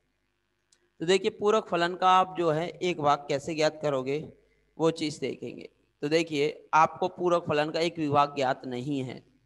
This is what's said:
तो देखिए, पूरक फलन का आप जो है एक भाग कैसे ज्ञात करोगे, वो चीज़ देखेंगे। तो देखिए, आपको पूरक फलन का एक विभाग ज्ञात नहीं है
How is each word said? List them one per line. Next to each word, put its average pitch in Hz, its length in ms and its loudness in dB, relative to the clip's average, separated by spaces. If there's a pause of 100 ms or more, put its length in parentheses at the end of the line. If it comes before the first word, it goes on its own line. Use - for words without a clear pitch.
(1000)
तो 165 60 -4
देखिए, 190 260 2
पूरक 214 360 0
फलन 175 280 0
का 185 140 4
आप 185 280 4
जो 170 140 2
है 165 160 0
एक 170 340 -4
भाग 143 280 2
कैसे 151 260 -2
ज्ञात 151 260 0
करोगे, 139 380 -2 (580)
वो 160 140 2
चीज़ 151 280 -6
देखेंगे। 120 500 -8 (320)
तो 147 80 -2
देखिए, 156 640 0
आपको 160 340 4
पूरक 175 400 0
फलन 151 240 0
का 160 80 -2
एक 170 200 -2
विभाग 147 360 2
ज्ञात 135 300 -2
नहीं 131 380 -6
है 123 200 -10 (220)